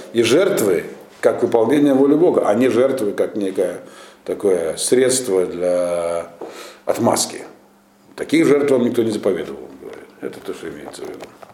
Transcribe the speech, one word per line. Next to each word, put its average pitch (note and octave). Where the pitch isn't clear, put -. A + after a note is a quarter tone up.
и A#2
жертвы, A#2
как A2+
выполнение B2+
воли C#3
Бога, D3+
а G#2
не B2
жертвы, A2+
как F#2
некое F#2
такое F2
средство B2+
для F2
отмазки. -
Таких D#3+
жертв C#3+
вам C3
никто A#2+
не A2+
заповедовал, F2
он -
говорит. -
Это -
то, -
что -
имеется D2
в -
виду. -